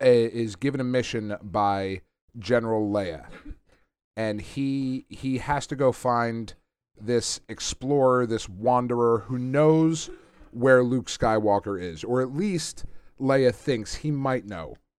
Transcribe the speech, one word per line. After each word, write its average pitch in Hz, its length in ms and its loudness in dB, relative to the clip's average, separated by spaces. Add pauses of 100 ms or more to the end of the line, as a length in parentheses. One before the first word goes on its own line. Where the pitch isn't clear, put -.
uh, 135 60 0
is 117 480 2
given 139 260 -4
a 131 40 -4
mission 117 580 -4
by 98 600 -2 (360)
General 113 500 0
Leia. 90 360 -4 (920)
And 107 240 -4
he, 135 680 -4
he 131 300 -4
has 143 280 -2
to - 80 -8
go 135 160 4
find 117 640 -2 (460)
this 113 480 -2
explorer, 127 760 0
this 110 240 -4
wanderer 120 800 2
who 127 100 -4
knows 156 760 2 (420)
where 123 320 6
Luke 123 240 0
Skywalker 104 760 0
is, 80 220 -8
or 123 180 0
at 127 100 -4
least 175 520 -4 (360)
Leia 131 320 4
thinks 113 440 -4
he 151 160 -4
might 131 340 -2
know 82 300 -12 (220)